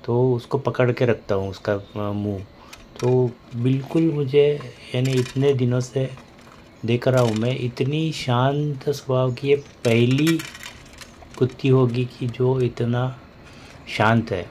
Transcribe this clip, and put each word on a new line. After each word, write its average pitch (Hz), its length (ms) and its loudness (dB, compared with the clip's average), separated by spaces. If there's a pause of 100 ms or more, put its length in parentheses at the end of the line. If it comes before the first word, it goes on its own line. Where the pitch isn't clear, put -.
तो 123 280 2
उसको 120 240 -4
पकड़ 127 340 0
के 123 140 0
रखता 110 300 0
हूँ 98 140 -2
उसका, 98 240 -4
अ, 104 380 -6
मुंह। 101 340 -6 (540)
तो 123 320 2 (240)
बिल्कुल 135 480 0
मुझे, 147 560 2 (360)
यानी 131 160 0
इतने 131 420 2
दिनों 123 260 0
से 131 300 -4 (760)
देख 120 220 0
रहा 127 140 4
हूँ 113 140 2
मैं, 120 220 -2
इतनी 139 540 -2
शांत 139 760 -2
स्वभाव 127 440 -2
की 139 140 -6
ये 143 80 6
पहली 131 840 2 (1000)
कुत्ती 127 300 -2
होगी 127 380 4
कि 127 220 -8
जो 127 340 0
इतना 123 580 -2 (760)
शांत 110 340 4
है। 90 200 -4